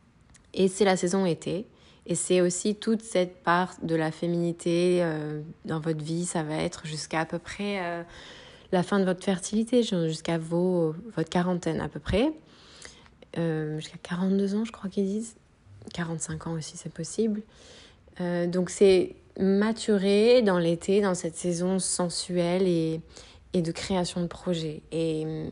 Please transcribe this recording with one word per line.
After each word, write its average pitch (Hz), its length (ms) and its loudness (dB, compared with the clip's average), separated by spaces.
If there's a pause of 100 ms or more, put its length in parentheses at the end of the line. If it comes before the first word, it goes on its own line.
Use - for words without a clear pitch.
(520)
Et 190 160 2
c'est 190 160 2
la 185 140 4
saison 190 260 2
été. 170 420 -2 (380)
Et 175 100 -2
c'est 180 280 2
aussi 180 340 0
toute 220 240 0
cette 180 420 -2
part 180 400 2
de 165 120 -2
la 160 160 0
féminité, 170 920 0
euh, 151 400 -2 (240)
dans 160 160 -4
votre 156 240 -4
vie. 165 220 -2
Ça 175 160 -4
va 151 140 -4
être 165 300 -6
jusqu'à 156 340 -6
à 160 40 0
peu 170 140 -6
près, 202 440 -6
euh, 170 200 -6 (680)
la 185 120 4
fin 196 180 2
de 190 60 2
votre 185 180 -2
fertilité, 220 580 0
ju-, 175 260 0
jusqu'à 160 280 -2
vos, 170 580 0 (220)
votre 160 140 -2
quarantaine 175 500 0
à 151 80 -4
peu 151 120 -10
près. 262 320 0 (1080)
Euh, 156 400 -2
jusqu'à 160 240 -12
quarante-deux 190 520 0
ans, 220 120 0
je 226 60 -12
crois - 180 -10
qu'ils 196 160 0
disent. 220 300 -6 (580)
Quarante-cinq 160 520 -6
ans 165 60 -4
aussi, 160 240 -8
c'est - 160 -12
possible. 214 480 -2 (800)
Euh, 175 260 0
donc 175 240 0
c'est 190 460 6 (220)
maturer 208 1040 4
dans 196 180 4
l'été, 170 440 2
dans 190 120 2
cette 170 220 -6
saison 180 420 0
sensuelle 180 880 0
et, 165 360 2 (500)
et 190 80 2
de 165 100 0
création 175 520 -2
de 170 40 -2
projets. 160 640 -4
Et, 156 360 -2
hum, 160 260 -6